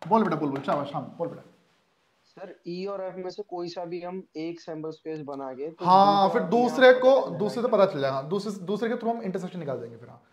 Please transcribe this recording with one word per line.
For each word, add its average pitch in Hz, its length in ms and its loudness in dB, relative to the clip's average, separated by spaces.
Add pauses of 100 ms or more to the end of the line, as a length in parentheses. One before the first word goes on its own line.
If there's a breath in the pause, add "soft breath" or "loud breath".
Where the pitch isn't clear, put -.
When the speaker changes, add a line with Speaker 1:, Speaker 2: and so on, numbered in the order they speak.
Speaker 1:
बोल 220 160 4
बेटा, 165 120 0
बोल, 151 140 -2
बोल, 135 120 -6
शाबाश, 143 320 -2
हाँ, 147 80 -6 (160)
बोल 170 100 -6
बेटा। - 140 -16 (800)
Speaker 2:
सर, 180 300 -20 (140)
E 180 200 -8
और 196 120 -8 (100)
F 180 60 -12
में 185 140 -8
से 208 120 -10
कोई 175 260 -8
सा 175 160 -10
भी 170 180 -8
हम 180 200 -8 (140)
एक 165 240 -8
sample 156 300 -10
space 156 300 -10
बना 139 320 -8
के, 135 180 -8
तो 165 140 -10
Speaker 1:
हाँ, 196 440 6
Speaker 2:
दूसरा - 40 -2
Speaker 1:
फिर 233 80 0
Speaker 2:
यहाँ 175 100 -4
Speaker 1:
दूसरे 247 420 8
Speaker 2:
पर 254 60 4
Speaker 1:
को, 254 280 6
Speaker 2:
चला - 120 -6
Speaker 1:
दूसरे 208 240 -2
से - 0 -
Speaker 2:
जाएगा। 233 140 2
Speaker 1:
पता 190 160 6
चल 147 80 -4
जाएगा। 135 220 0
दूसरे, 196 300 -4
दूसरे 202 360 -4
के 233 60 -2
through 233 220 -4
हम 226 60 -12
intersection 180 360 -6
निकाल 135 220 -6
देंगे 117 160 -14
फिर, 113 120 -20
हाँ, 123 140 -20 (100)